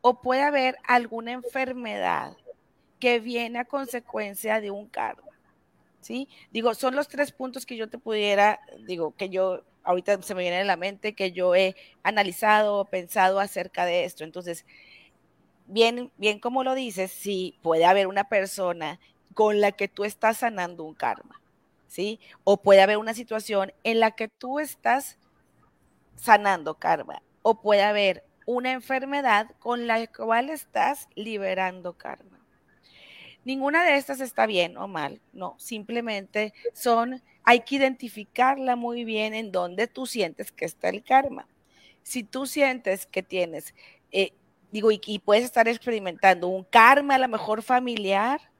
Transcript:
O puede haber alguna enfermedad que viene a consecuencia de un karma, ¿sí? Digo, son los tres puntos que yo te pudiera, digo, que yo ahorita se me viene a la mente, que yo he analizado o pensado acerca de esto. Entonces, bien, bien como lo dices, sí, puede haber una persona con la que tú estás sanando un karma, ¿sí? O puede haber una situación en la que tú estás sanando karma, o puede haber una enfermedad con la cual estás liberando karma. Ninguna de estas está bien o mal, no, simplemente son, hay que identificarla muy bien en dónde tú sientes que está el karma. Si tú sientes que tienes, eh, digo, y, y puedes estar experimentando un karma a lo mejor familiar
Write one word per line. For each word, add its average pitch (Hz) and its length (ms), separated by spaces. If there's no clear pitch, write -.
O 247 200
puede 254 220
haber 269 420
alguna 233 460
enfermedad 240 1040
que 240 220
viene 240 380
a 247 60
consecuencia 220 920
de 208 120
un 202 160
karma, - 440
¿sí? 254 260
Digo, 226 220
son 254 240
los 285 100
tres 277 240
puntos 254 340
que 247 120
yo 220 120
te 233 80
pudiera, 208 640
digo, 165 300
que 190 140
yo 185 340
ahorita 185 380
se 190 140
me 185 60
viene 175 160
a 190 80
la 196 100
mente, 202 400
que 190 160
yo 180 240
he 190 220
analizado 208 760
o 196 60
pensado 190 560
acerca 185 460
de 175 180
esto. 175 220
Entonces, 170 400
bien, 233 520
bien 208 220
como 254 260
lo 262 100
dices, 196 340
sí, 185 520
puede 165 240
haber 190 220
una 196 180
persona 180 720
con 208 280
la 202 100
que 202 160
tú - 160
estás 220 360
sanando 180 440
un 156 100
karma, - 480
¿sí? 208 320
O 202 140
puede 196 240
haber 208 160
una 220 160
situación 214 580
en 226 160
la 220 100
que 220 160
tú 254 320
estás 269 580
sanando 196 580
karma, - 460
o 220 180
puede 208 220
haber 202 420
una 247 280
enfermedad 262 840
con 240 280
la 226 200
cual 226 420
estás 285 680
liberando 185 800
karma. - 420
Ninguna 277 400
de 302 100
estas 277 240
está 247 260
bien 180 300
o 190 120
mal, 147 340
no, 180 260
simplemente 214 960
son, 240 500
hay 240 180
que 277 140
identificarla 254 1000
muy 240 300
bien 220 280
en 220 180
dónde 180 360
tú 262 180
sientes 190 460
que - 140
está - 240
el 196 140
karma. 269 440
Si 247 200
tú 262 220
sientes 254 600
que - 180
tienes, 175 500
eh, 190 220
digo, 214 200
y, 214 140
y 208 140
puedes 214 260
estar 233 240
experimentando 190 800
un 185 160
karma 269 500
a 262 40
lo 254 100
mejor 214 340
familiar 233 760